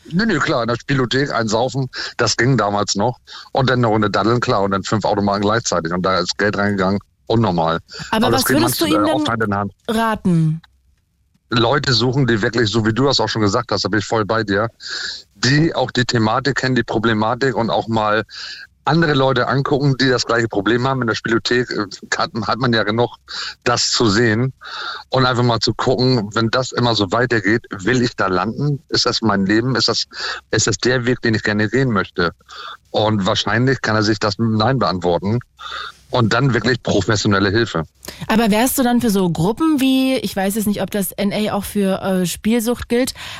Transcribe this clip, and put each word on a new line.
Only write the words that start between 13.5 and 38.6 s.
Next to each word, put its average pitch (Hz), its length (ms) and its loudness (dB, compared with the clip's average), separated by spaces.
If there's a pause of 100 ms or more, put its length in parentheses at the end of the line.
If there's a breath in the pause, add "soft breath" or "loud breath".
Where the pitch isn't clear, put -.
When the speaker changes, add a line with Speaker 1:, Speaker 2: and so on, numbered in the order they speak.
Speaker 1:
hast, 101 120 -2
da 104 60 -2
bin 107 100 0
ich 101 60 -4
voll 110 200 0
bei 110 180 0
dir, 101 260 0 (640 loud breath)
die 147 380 2
auch 127 180 -2
die 123 140 0
Thematik 120 520 0
kennen, 131 180 0
die 113 80 2
Problematik 113 720 0
und 107 160 0
auch 101 160 0
mal 107 360 0 (600 loud breath)
andere 151 280 2
Leute 131 340 2
angucken, 135 500 0
die 131 120 2
das 123 160 2
gleiche 117 220 0
Problem 113 400 0
haben. 131 140 -2
In 120 60 -2
der 110 80 0
Spielothek, 120 560 0
äh, 104 140 -4 (320)
hat, - 140 -4 (160)
hat 110 100 -2
man 120 160 0
ja 110 100 2
genug, 113 320 -2 (480 loud breath)
das 120 280 0
zu 123 180 2
sehen 117 440 2 (560 loud breath)
und 131 160 2
einfach 123 180 0
mal 120 160 2
zu 110 160 0
gucken, 123 580 0
wenn 113 160 0
das 131 220 -2
immer 120 240 0
so 101 160 0
weitergeht, 117 580 2
will 101 320 0
ich 120 140 -2
da 101 120 0
landen? 117 640 0
Ist 110 180 0
das 117 140 -2
mein 101 240 2
Leben? 113 300 2
Ist - 120 0
das, 113 180 -2 (440 loud breath)
ist 113 160 0
das 110 120 0
der 123 280 0
Weg, 120 160 0
den 117 120 2
ich 104 100 -2
gerne 107 240 0
gehen 131 240 0
möchte? 90 400 -2 (600 loud breath)
Und 107 340 2
wahrscheinlich 110 560 0
kann 110 140 0
er 110 80 2
sich 104 160 0
das 107 180 -2
mit 113 140 0
Nein 110 260 2
beantworten. 90 640 0 (720 loud breath)
Und 117 220 2
dann 123 220 2
wirklich 123 260 0
professionelle 101 680 2
Hilfe. 98 320 0 (420 loud breath)
Speaker 2:
Aber 226 240 2
wärst 226 300 2